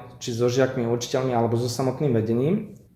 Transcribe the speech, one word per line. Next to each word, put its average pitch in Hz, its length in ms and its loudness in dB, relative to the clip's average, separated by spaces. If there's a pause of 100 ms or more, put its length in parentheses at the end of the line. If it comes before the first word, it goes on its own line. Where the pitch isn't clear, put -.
(220)
či - 80 -6
so 120 160 0
žiakmi, 127 400 2
učiteľmi, 123 480 -2
alebo 117 240 2
so 123 80 0
samotným 131 480 0
vedením, 120 640 0 (180)